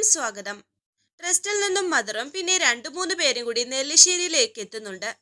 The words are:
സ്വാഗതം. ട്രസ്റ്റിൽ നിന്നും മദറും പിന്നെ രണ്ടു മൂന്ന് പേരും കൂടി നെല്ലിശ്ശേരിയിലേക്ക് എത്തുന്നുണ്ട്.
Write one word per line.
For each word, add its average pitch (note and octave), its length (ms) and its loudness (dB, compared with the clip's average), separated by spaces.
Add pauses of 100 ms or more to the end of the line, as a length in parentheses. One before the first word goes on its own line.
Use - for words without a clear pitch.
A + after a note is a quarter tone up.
സ്വാഗതം. G#3 540 -2 (640)
ട്രസ്റ്റിൽ F#4 400 -2
നിന്നും G4 300 0
മദറും A3+ 400 -2
പിന്നെ F#4 280 -2
രണ്ടു A#3+ 300 2
മൂന്ന് F4 260 -4
പേരും C4 300 0
കൂടി A#3 200 -2
നെല്ലിശ്ശേരിയിലേക്ക് D4 960 2
എത്തുന്നുണ്ട്. G#3 500 -10 (120)